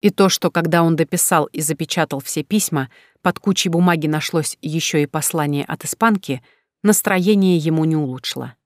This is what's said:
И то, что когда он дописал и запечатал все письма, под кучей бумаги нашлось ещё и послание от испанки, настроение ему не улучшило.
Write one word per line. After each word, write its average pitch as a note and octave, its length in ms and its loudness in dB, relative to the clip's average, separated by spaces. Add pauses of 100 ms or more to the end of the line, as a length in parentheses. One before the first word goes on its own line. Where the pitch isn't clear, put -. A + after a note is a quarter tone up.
И G#3 80 4
то, F#3+ 200 4
что - 220 -2
когда E3+ 320 2
он E3 120 4
дописал E3 500 0
и - 160 -8
запечатал D3+ 580 -4
все D3 240 -6
письма, D#3 460 -2 (320)
под F3+ 180 -2
кучей F#3+ 300 0
бумаги E3+ 380 2
нашлось D3+ 540 -2
ещё D#3+ 360 -4
и D3 80 2
послание D3 580 -2
от - 220 -8
испанки, G3 580 -2 (400)
настроение G3 760 2
ему D#3+ 280 0
не D#3+ 100 2
улучшило. B2+ 600 -6 (100)